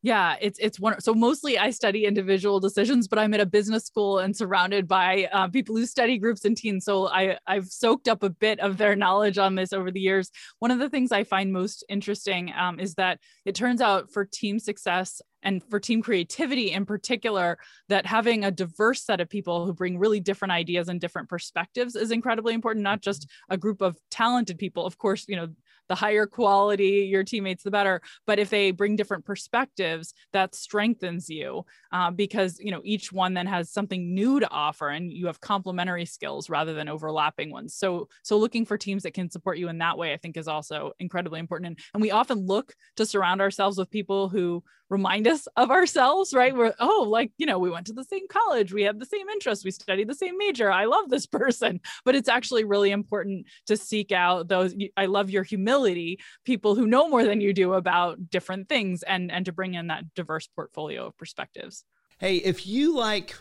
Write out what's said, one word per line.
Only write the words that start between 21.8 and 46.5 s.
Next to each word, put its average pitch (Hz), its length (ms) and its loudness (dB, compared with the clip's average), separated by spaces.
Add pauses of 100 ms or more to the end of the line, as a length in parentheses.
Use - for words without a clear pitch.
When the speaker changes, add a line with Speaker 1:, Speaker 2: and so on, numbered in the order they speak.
Speaker 1:
is 220 160 -2
incredibly 226 440 0
important, 220 280 -2
not 202 200 -2
just 202 260 -6 (220)
a 190 60 -2
group 196 260 -2
of 180 140 0 (140)
talented 233 480 0
people. 175 260 -6
Of 180 140 -8
course, 196 300 -2
you 202 80 -6
know, 170 120 -6 (400)
the 185 80 -2
higher 214 300 2
quality 202 840 4
your 196 140 2
teammates, 196 400 -6
the 202 60 -4
better. 196 300 2 (240)
But 208 140 2
if 202 120 2
they 202 200 4
bring 202 240 0
different 202 300 -2
perspectives, 190 880 -4 (180)
that 190 220 2
strengthens 208 760 -2
you, 151 380 -8 (240)
uh, 180 220 0
because, 196 480 -2
you 208 100 -8
know, 170 140 -6
each 202 280 -6
one 185 220 0
then 180 120 -4
has 180 260 -4
something 180 420 -4
new 240 240 2
to - 100 2
offer 147 400 -4
and 160 240 -6
you 175 140 -6
have 160 140 -6
complementary 180 640 -4
skills 143 420 -10
rather 160 240 -2
than 151 160 -6
overlapping 156 640 -4
ones. 143 240 -14
So, 175 340 -4 (140)
so 214 160 2
looking 226 260 0
for 208 140 -4
teams 196 240 -6
that 165 100 -8
can 180 160 -6
support 170 300 -6
you 175 100 -4
in 165 100 -8
that 165 200 -2
way, 160 160 -4
I 151 40 -10
think 160 180 -12
is 160 120 -10
also 151 520 -6
incredibly 175 400 -6
important. 170 260 -8
And, 165 120 -12 (160)
and 208 60 0
we 214 120 2
often 220 340 2
look 202 280 -2 (220)
to 220 80 0
surround 190 360 0
ourselves 196 360 2
with 185 140 -4
people 196 380 -2
who 175 340 -2 (300)
remind 196 340 2
us 302 300 2
of 240 140 4
ourselves, 330 640 4
right? 254 200 6